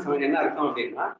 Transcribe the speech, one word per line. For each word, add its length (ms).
சொ-, 180
என்ன 160
அர்த்தம் 280
அப்படின்னா, 540